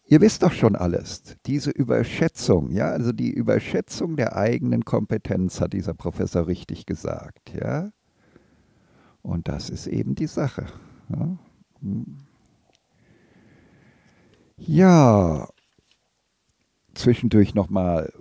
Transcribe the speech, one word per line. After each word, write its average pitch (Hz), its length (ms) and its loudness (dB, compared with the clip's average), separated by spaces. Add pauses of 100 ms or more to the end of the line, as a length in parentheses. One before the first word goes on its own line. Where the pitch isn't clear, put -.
Ihr 151 160 6
wisst - 220 4
doch - 80 4
schon 110 240 2
alles. - 600 -6 (120)
Diese 139 240 -4
Überschätzung, 117 1000 0
ja, 117 180 -2
also 120 220 -2
die 113 200 -2
Überschätzung 113 840 -2
der 110 180 -2
eigenen 117 500 0
Kompetenz, 104 720 -2
hat 87 140 -2
dieser 90 220 -4
Professor 90 520 -4
richtig - 380 -8
gesagt, - 720 -12
ja. 160 300 -6 (1300)
Und 85 240 -6
das - 240 -8
ist - 160 -12
eben 113 260 -4
die 156 140 -6
Sache, - 400 -6 (420)
ja. 165 280 -6 (440)
Hm. 139 380 -10 (2500)
Ja, 131 920 6 (1500)
zwischendurch 107 580 4
noch 92 160 0
mal 90 520 0